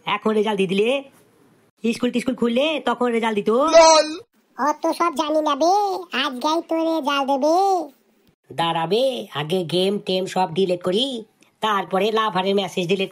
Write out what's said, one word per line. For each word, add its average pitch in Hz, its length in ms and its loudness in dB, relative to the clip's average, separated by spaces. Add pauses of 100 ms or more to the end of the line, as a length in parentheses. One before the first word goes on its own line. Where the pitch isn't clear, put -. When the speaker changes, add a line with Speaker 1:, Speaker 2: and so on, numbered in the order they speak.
(160)
Speaker 1:
এখন 214 240 -2
রেজাল্ট 208 220 0
দিয়ে 185 120 0
দিলে। 208 160 2 (960)
স্কুল 233 280 -2
টিস্কুল 247 300 -2
খুললে 240 240 2 (200)
তখন 320 300 0
রেজাল্ট 226 240 0
দিত। 202 120 0 (1040)
Speaker 2:
অত 294 260 -2 (160)
সব 339 120 0 (100)
জানি 311 260 0
না 294 140 2
বে, 339 120 4 (500)
আজকেই 302 440 -2
তো - 60 -4 (160)
রেজাল্ট 285 420 -2
দেবে। 285 240 2 (960)
Speaker 1:
দাঁড়াবে, 165 540 -2 (380)
আগে 160 180 -2 (140)
গেম 190 200 2 (140)
টেম 185 160 0 (100)
সব 185 140 0 (100)
ডিলিট 180 300 0
করি, 214 200 0 (580)
তারপরে 196 420 0 (100)
লাভারের 196 420 0
মেসেজ 185 320 -4
ডিলিট 190 200 0